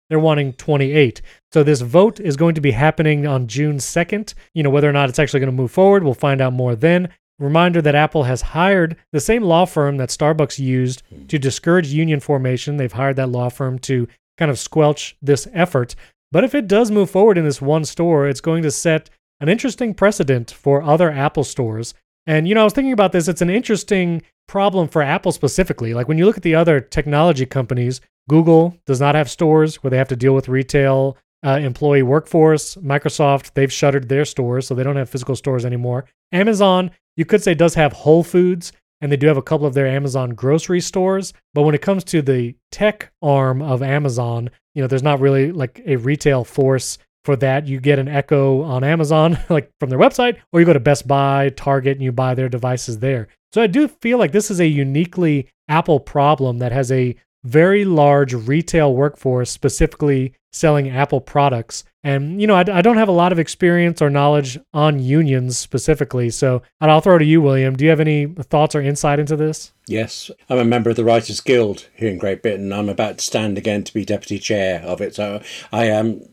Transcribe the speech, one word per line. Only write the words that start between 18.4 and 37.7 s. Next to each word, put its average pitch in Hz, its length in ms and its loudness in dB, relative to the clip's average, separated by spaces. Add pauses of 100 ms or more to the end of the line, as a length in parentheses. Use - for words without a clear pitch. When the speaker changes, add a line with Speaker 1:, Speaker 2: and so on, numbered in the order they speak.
Speaker 1:
going 165 220 -2
to 147 80 0
set 160 380 -2 (300)
an 147 100 -2
interesting 220 460 -2
precedent 139 560 0
for 139 320 0
other 160 280 2
Apple 143 320 -2
stores. 113 500 -6 (340)
And, 156 200 0
you 202 60 0
know, 220 80 4
I - 40 6
was 214 80 2
thinking 269 200 -2
about 202 200 2
this. 175 140 0
It's 180 140 -4
an 170 80 0
interesting 185 720 -2 (260)
problem 190 400 0
for 156 140 0
Apple 156 300 -2
specifically. 135 640 -4
Like, 120 140 -4
when 160 100 0
you 170 80 4
look 214 120 2
at 180 60 -16
the 160 120 2
other 160 260 4
technology 151 640 0
companies, 127 560 -4 (280)
Google 165 560 4
does 131 140 -2
not 143 160 2
have 151 140 0
stores 156 480 2
where 135 140 -6
they 127 60 0
have 135 120 0
to 127 60 -4
deal 131 200 2
with 135 140 -2
retail, 135 680 0 (280)
uh, 139 160 0
employee 143 420 2
workforce. 156 720 2
Microsoft, 143 800 -2
they've 135 180 0
shuttered 135 380 -2
their 139 160 0
stores, 127 420 -4
so 131 80 -6
they 127 80 -4
don't 139 140 -2
have 131 120 -6
physical 131 260 -6
stores 123 300 -4
anymore. 123 400 -4 (260)
Amazon, 190 600 2 (240)
you 160 100 -2
could 208 160 2
say, 180 140 0
does 165 200 2